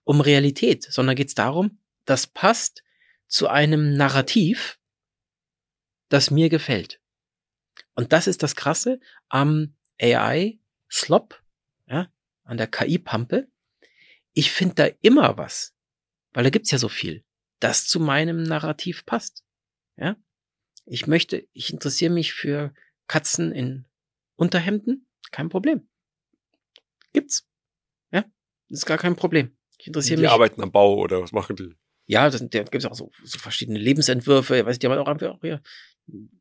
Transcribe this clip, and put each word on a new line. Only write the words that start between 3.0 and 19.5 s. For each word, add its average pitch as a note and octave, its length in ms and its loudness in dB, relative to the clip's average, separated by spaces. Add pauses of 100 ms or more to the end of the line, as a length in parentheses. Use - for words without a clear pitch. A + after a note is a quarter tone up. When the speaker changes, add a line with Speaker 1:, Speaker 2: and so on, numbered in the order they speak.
Speaker 1:
zu - 200 0
einem D3+ 460 2
Narrativ, C#3 840 0 (1300)
das C#3+ 240 2
mir D#3 180 4
gefällt. C#3 520 -2 (920)
Und B2 180 0
das E3 140 4
ist F#3 160 -2
das D3 120 -2
Krasse B3 440 -2 (280)
am D3 480 0 (240)
A-I-Slop, B2 1400 0 (460)
ja, D#3+ 240 -6 (320)
an A#2+ 140 -10
der A2 100 -2
K-I-Pampe. - 800 -4 (840)
Ich - 180 0
find F3+ 280 -2
da D3 60 6 (160)
immer F#3+ 360 6
was, - 360 -10 (580)
weil B2 120 -2
da C3+ 80 4
gibt's G#3+ 200 0
ja C#3+ 60 0
so B2 120 -2
viel, - 360 -10 (340)
das A#2 280 0
zu F3 120 0
meinem D#3+ 440 0
Narrativ D#3 600 -6
passt. - 380 -8 (540)